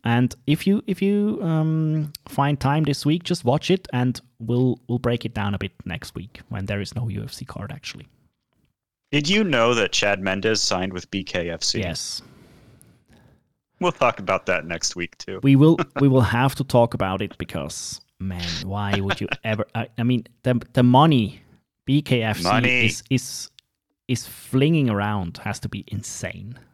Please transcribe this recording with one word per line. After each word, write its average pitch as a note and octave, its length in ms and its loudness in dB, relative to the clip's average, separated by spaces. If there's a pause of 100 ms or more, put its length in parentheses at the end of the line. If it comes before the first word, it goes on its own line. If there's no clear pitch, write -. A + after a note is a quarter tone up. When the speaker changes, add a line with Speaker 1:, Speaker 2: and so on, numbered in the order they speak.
Speaker 1:
And A#2+ 320 2 (140)
if D3+ 180 0
you, G3 220 2
if F#3+ 120 -4
you, G#3 400 0
um, D#3 720 0 (160)
find C#3 300 0
time D3 240 0
this C#3+ 240 -2
week, E3 160 2
just - 220 -4
watch D3+ 260 0
it, F#3 220 2
and B2+ 280 0 (200)
we'll, A#2+ 480 0
we'll A#2+ 100 -2
break A#2+ 260 -2
it A2 100 -6
down G2+ 200 -2
a F#2+ 40 -4
bit G2 140 -6 (120)
next - 320 -10
week - 320 -14
when G2+ 180 -8
there G2+ 140 -4
is - 160 -8
no A#2+ 120 -4
U G#2 140 -6
F A#2+ 100 -12
C - 120 -14
card, - 260 -12
actually. - 380 -16 (1040)
Speaker 2:
Did D3 160 0
you G#3 160 4
know B2 300 4
that G#2+ 180 2
Chad G2+ 280 0
Mendes G2 400 0
signed F#2 320 -2
with F#2 200 -10
B G2 100 -4
K E2+ 280 -4
F E2 120 -8
C? - 160 -2
Speaker 1:
Yes. - 440 -6 (1600)
Speaker 2:
We'll F3 120 2
talk - 260 2
about F#2+ 280 -2
that E2 200 -2
next E2 300 -6
week, F2 220 -8
too. F#2+ 260 -10
Speaker 1:
We C#3 100 8
will, D3+ 220 8 (120)
Speaker 2:
<laughs> - 120 -8
Speaker 1:
we C#3 80 6
will C3 120 6
have B2 360 2
to C3+ 80 -4
talk A#2 300 2
about F#2+ 280 -2
it - 160 -8
because, - 640 -10 (180)
man, F2+ 240 -6 (220)
why G2+ 340 -2
would G2 220 -2
you - 80 -4 (160)
ever? A2 280 -2
I, A#2 240 -4
I A#2+ 60 -2
mean, A#2+ 240 2 (160)
the, B2 180 2 (120)
the C3 100 4
money B2 600 6 (420)
B D3 180 2
K B2 200 0
F G#2+ 160 -2
C F2 60 -6
Speaker 2:
Money. A#2 420 4
Speaker 1:
is, - 220 -2
is, - 420 -2 (580)
is - 180 -4
flinging C#3 640 2
around G2+ 540 -2
has G#2 160 -6
to - 80 -6
be G#2 200 -8
insane. G2+ 680 -10 (160)